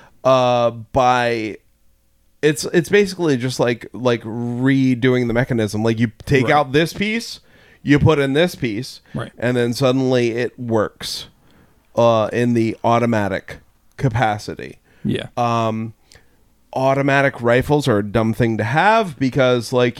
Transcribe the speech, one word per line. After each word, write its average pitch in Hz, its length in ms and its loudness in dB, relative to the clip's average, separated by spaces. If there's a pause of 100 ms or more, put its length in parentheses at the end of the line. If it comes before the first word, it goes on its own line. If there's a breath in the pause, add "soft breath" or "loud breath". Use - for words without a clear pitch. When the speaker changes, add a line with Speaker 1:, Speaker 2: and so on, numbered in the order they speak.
(240 loud breath)
Speaker 1:
uh, 123 480 2
by, 117 840 0 (880)
it's, 147 220 0
it's 165 240 0
basically 185 480 2
just 123 220 -4
like, 120 340 -2
like 120 300 -2
redoing 123 1040 0
the 113 60 -2
mechanism. 110 500 -2
Like, 113 160 0
you 117 120 0 (160)
take 131 180 2
Speaker 2:
Right. 147 80 2
Speaker 1:
out 143 180 0
this 156 220 0
piece, 214 460 -6 (420 soft breath)
you 143 160 2
put 156 220 4
in 135 140 0
this 175 200 2
piece, 117 480 -6 (140 soft breath)
Speaker 2:
Right. - 240 -10
Speaker 1:
and 123 180 0
then 120 160 0
suddenly 127 600 2
it 120 260 -6
works, 113 680 -4 (680 soft breath)
uh, 113 360 2
in 120 220 0
the 113 300 0
automatic 113 760 -2 (400)
capacity. 107 800 -4 (260 soft breath)
Speaker 2:
Yeah. - 320 -4
Speaker 1:
Um, 113 580 -2 (800 soft breath)
automatic 139 680 0
rifles 127 460 2
are 107 120 2
a 104 60 -2
dumb 110 280 0
thing 113 240 0
to 110 60 -2
have 175 560 0
because, 127 540 0
like, 123 260 2